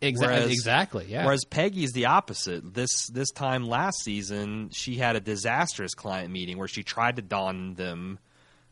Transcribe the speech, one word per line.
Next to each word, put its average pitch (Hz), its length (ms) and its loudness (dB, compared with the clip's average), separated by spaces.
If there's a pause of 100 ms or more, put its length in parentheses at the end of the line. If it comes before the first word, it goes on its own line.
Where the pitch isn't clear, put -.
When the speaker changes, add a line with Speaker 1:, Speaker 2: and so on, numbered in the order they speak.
Speaker 1:
Exa- 131 180 2
Speaker 2:
Whereas, 123 300 6
Speaker 1:
exactly, 120 580 2
yeah. 110 160 -2
Speaker 2:
whereas 139 200 4
Peggy's 170 480 0
the 120 140 2
opposite. 95 680 2
This, 123 320 0
this 127 240 -4
time 131 360 -2
last 143 380 0
season, 104 680 -4
she 127 240 -6
had 120 200 2
a 110 40 0
disastrous 107 720 0
client 92 360 -4
meeting 92 280 -6
where 95 100 -4
she 104 140 -8
tried 120 340 0
to 120 60 -6
dawn 95 520 -2
them, 92 440 -6 (540)